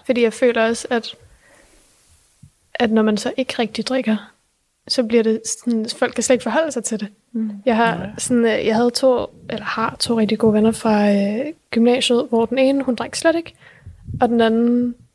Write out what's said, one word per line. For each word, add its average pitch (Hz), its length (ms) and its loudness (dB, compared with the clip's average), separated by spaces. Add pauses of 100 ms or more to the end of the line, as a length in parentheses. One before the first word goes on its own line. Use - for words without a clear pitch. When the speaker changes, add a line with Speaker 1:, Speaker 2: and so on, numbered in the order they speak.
Speaker 1:
Fordi 240 160 2
jeg 226 100 2
føler 233 360 2
også, 226 220 -4
at, 233 240 -4 (1600)
at 240 180 0
når 220 100 4
man 214 140 2
så 247 200 -6
ikke 262 220 -4
rigtig 220 280 -4
drikker, 247 300 -2 (720)
så - 160 0
bliver 226 180 2
det 220 240 2
sådan, 226 400 -4 (100)
folk 240 180 -2
kan 240 80 -2
slet 254 120 2
ikke 240 80 0
forholde 294 300 -2
sig 233 120 -6
til 214 160 -6
det. 208 80 -6 (240)
Speaker 2:
Mm. 220 180 -4 (140)
Speaker 1:
Jeg 233 120 2
har 185 200 2
Speaker 3:
Nej. 185 220 -8
Speaker 1:
sådan, 240 260 0
øh, 220 220 0
jeg 220 80 0
havde 240 160 2
to, 247 360 0 (240)
eller 220 140 -8
har 233 360 -4
to 233 180 0
rigtig 220 200 0
gode 220 160 4
venner 220 180 4
fra, 214 380 2
øh, 202 360 0 (240)
gymnasiet, 240 580 2
hvor 226 180 0
den 247 120 -2
ene, 269 260 2
hun 254 100 -2
drak - 220 -8
slet 330 200 2
ikke, 330 180 -8 (680)
og 247 80 2
den 233 120 2
anden 240 540 2 (200)